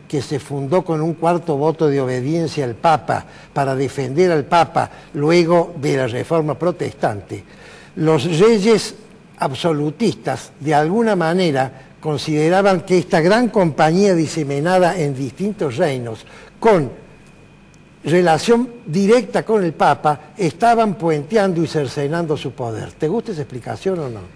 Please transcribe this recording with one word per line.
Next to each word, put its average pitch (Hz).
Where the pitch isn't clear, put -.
que 143
se 143
fundó 143
con 160
un 160
cuarto 170
voto 151
de 139
obediencia 139
al 120
Papa 139
para 139
defender 139
al 147
Papa 160
luego 170
de 139
la 131
Reforma 147
Protestante, 110
los 156
reyes 214
absolutistas, 151
de 151
alguna 196
manera, 160
consideraban 156
que 185
esta 175
gran 208
compañía 175
diseminada 160
en 143
distintos 147
reinos, 127
con 175
relación 180
directa 196
con 214
el 160
Papa, 151
estaban 220
puenteando 165
y 147
cercenando 147
su 135
poder. 110
¿Te -
gusta 226
esa 156
explicación 127
o 139
no? 110